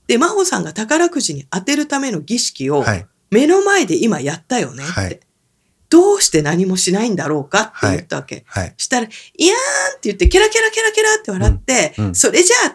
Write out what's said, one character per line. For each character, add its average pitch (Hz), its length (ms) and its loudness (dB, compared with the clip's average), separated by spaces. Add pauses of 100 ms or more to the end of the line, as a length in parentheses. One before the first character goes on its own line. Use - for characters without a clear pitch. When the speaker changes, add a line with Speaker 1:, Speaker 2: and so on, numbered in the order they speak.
Speaker 1:
で、 233 100 2
真 320 120 2
帆 392 160 0
さ 240 140 -2
ん 170 40 -4
が 156 100 -10
宝 302 360 0
く 294 120 -4
じ 160 120 -4
に 139 160 -12
当 185 120 -4
て 277 140 -2
る 294 120 -4
た 285 120 -4
め 269 120 -4
の 170 80 -4
儀 190 200 -4
式 - 300 -4
を 143 120 2
Speaker 2:
は 113 140 0
い。 92 100 -8 (240)
Speaker 1:
目 247 160 4
の 370 160 4
前 392 240 2
で - 160 0
今 185 200 0
や 147 140 -4
っ - 120 -18
た 233 120 -2
よ 139 140 -6
ね 131 100 -14
っ 147 40 -10
て。 185 60 -8
Speaker 2:
は 98 140 -4
い。 - 120 -10 (720)
Speaker 1:
ど 381 260 6
う 392 60 -4
し - 80 0
て 156 120 2
何 170 240 0
も 185 100 -2
し 180 160 0
な 208 120 0
い 240 60 -2
ん 196 60 -2
だ 143 120 -4
ろ 151 120 -2
う 139 100 -10
か 214 280 -2
っ - 20 -16
て - 160 0
言 82 40 -6
っ - 40 -8
た - 140 -8
わ 139 60 -10
け。 - 240 -16
Speaker 2:
は 98 140 -8
い、 - 20 -6
は 78 60 -8
い。 - 80 -20
Speaker 1:
し - 100 -8
た 254 140 -2
ら、 220 60 -8
「い - 380 -6
や 381 80 4
ー 539 420 -2
ん」 - 20 -18
っ - 20 -20
て - 100 -4
言 403 60 -2
っ - 20 -12
て、 - 100 2
ケ 370 120 6
ラ 427 100 4
ケ 453 100 0
ラ 440 120 2
ケ 440 100 -2
ラ 440 100 0
ケ 440 100 0
ラ 427 140 2
っ 427 60 -6
て 220 100 -8
笑 190 200 2
っ - 20 -2
て、 214 440 0
Speaker 2:
う 107 40 -4
ん、 104 60 0
う - 20 -4
ん。 90 60 -8
Speaker 1:
「そ - 160 2
れ 330 120 4
じ 427 100 4
ゃ 480 140 2
当 - 80 -6